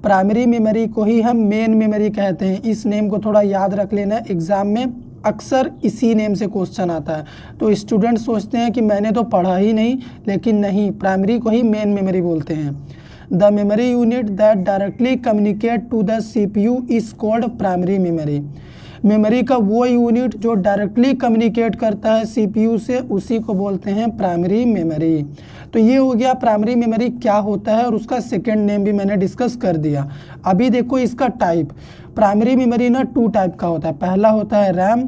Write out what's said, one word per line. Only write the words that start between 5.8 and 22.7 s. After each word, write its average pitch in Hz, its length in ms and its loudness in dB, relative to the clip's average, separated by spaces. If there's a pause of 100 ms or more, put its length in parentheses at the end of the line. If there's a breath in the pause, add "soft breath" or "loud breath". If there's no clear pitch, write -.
इसी 226 300 2
name 214 200 0
से 202 120 -2
question 185 440 -4
आता 156 260 -4
है। 151 80 -8 (360 loud breath)
तो 214 140 4
स्टूडेंट 220 440 0
सोचते 226 400 -4
हैं 233 140 0
कि 247 100 -2
मैंने 208 300 2
तो 233 140 0
पढ़ा 185 300 2
ही 208 160 2
नहीं, 226 260 0 (300 loud breath)
लेकिन 208 300 0
नहीं, 202 360 0
primary 190 440 0
को 226 120 -2
ही 233 140 2
main 214 260 0
memory 190 320 0
बोलते 165 320 -2
हैं। 147 200 -4 (600 loud breath)
The 202 180 4
memory 208 400 2
unit 240 440 0
that 208 280 4
directly 196 560 0
communicate 220 680 0
to 226 140 0
the 220 200 0
C 214 240 -2
P 208 200 0
U 247 220 0
is 226 240 -2
called 226 440 -2
primary 185 420 0
memory। 151 420 -2 (640 loud breath)
मेमोरी 214 380 4
का 254 160 2
वो 220 280 2
यूनिट 240 520 2
जो 226 180 0
डायरेक्टली 208 580 2
कम्युनिकेट 226 640 0
करता 220 360 -2
है 226 120 2
सीपीयू 220 540 0